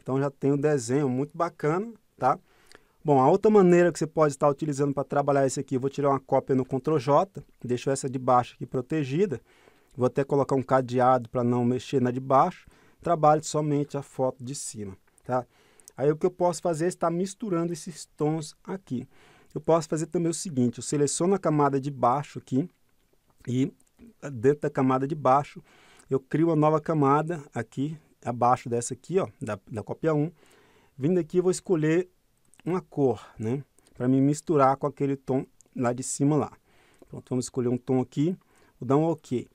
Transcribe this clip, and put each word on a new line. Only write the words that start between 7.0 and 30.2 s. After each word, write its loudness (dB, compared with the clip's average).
deixo -4
essa -2
de -6
baixo 2
aqui -12
protegida, -2
vou 0
até -2
colocar 0
um 0
cadeado 2
pra -2
não 0
mexer -2
na 0
de -4
baixo, 0
trabalho 2
somente -2
a -6
foto -6
de -10
cima, -12
tá? -4
Aí 0
o 2
que 0
eu -2
posso -2
fazer -2
é 0
estar -2
misturando -4
esses -14
tons -4
aqui. -10
Eu -10
posso 0
fazer -4
também -2
o -2
seguinte, -2
eu -12
seleciono 0
a 0
camada 2
de -6
baixo -2
aqui -2
e -2
dentro 2
da -2
camada 0
de -6
baixo 0
eu 0
crio 0
uma 2
nova 4
camada 0
aqui -8
abaixo 0
dessa -4
aqui, -4
ó, 0
da, -8
da -8
cópia -2
um. 0